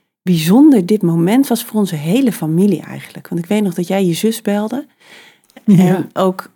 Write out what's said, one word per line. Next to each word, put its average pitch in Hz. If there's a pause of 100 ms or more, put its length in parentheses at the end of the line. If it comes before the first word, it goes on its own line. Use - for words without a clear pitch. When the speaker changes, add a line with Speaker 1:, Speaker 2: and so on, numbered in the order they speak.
(220)
Speaker 1:
bijzonder 185
dit 214
moment 175
was 233
voor 214
onze 185
hele 190
familie 165
eigenlijk. -
Want 170
ik 165
weet 208
nog 185
dat 175
jij 196
je 175
zus 220
belde. 214 (760)
Speaker 2:
Ja. 185
Speaker 1:
En 185
ook, 185